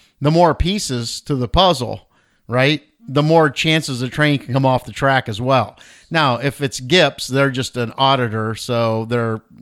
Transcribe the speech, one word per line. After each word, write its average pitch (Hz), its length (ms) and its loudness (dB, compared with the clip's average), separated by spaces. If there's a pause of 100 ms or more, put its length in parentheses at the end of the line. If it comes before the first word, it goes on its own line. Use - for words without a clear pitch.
(220)
the 143 80 2
more 165 240 6
pieces 135 680 -4
to - 140 -6
the 123 120 -2
puzzle, 127 600 0 (400)
right, 135 360 0 (240)
the 139 160 0
more 156 260 4
chances 143 500 -2
the 127 80 -4
train 147 300 0
can - 160 -8
come 135 120 2
off 127 200 0
the 113 60 -14
track 135 360 0
as 107 140 -6
well. 127 340 0 (360)
Now, 151 240 2
if 135 260 -4
it's 139 180 -4
gips, 143 480 0
they're 135 220 2
just 127 260 -6
an 117 220 -4
auditor, 117 560 0
so 113 520 -2
they're, 113 360 -2 (200)